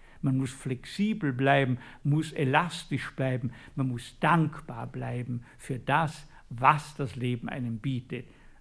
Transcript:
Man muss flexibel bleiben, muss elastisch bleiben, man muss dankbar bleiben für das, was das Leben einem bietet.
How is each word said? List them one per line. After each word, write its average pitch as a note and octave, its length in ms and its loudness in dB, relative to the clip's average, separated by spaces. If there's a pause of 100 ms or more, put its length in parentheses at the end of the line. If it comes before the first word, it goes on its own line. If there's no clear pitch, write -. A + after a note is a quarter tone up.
(200)
Man C3 180 2
muss C3 120 -2
flexibel D#3 840 -2
bleiben, C3+ 460 4 (240)
muss D3+ 300 2
elastisch D3 840 0
bleiben, B2+ 380 -2 (240)
man C3+ 100 0
muss A#2+ 320 -6
dankbar D3+ 680 2
bleiben B2 560 -6 (120)
für C3 220 -6
das, D3 480 0 (240)
was C#3 460 4
das C3+ 180 -4
Leben A#2+ 340 -2
einem A#2 300 -4
bietet. B2+ 480 -6 (340)